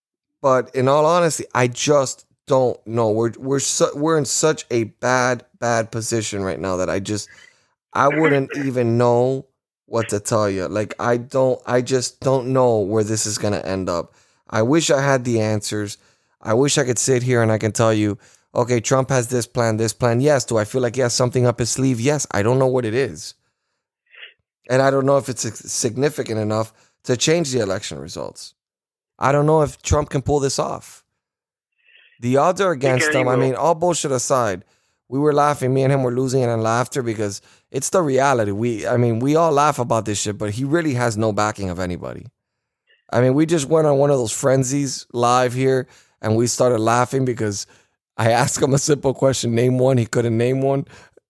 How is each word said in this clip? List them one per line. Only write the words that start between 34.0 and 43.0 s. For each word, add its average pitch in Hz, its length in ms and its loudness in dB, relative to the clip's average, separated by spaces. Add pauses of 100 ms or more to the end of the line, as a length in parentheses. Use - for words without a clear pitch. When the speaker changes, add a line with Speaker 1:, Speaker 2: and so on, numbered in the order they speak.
Speaker 1:
aside, 120 520 0 (460)
we 131 100 -4
were 147 140 2
laughing. 143 400 2
Me 135 100 2
and 135 80 2
him 135 120 2
were 123 100 0
losing 131 280 0
it 120 80 2
in 113 120 0
laughter 120 420 -2
because 107 380 -4 (300)
it's - 180 -4
the 190 120 2
reality. 131 500 2
We, 113 360 -2
I 123 100 0
mean, 117 220 2
we 143 160 2
all 165 160 4
laugh 143 280 2
about 113 260 -2
this 104 160 -4
shit, 104 160 -6
but 104 140 -4
he 120 120 -6
really 151 300 0
has 120 240 -2
no 110 160 0
backing 101 360 -2
of 87 100 -6
anybody. 82 480 -8 (840)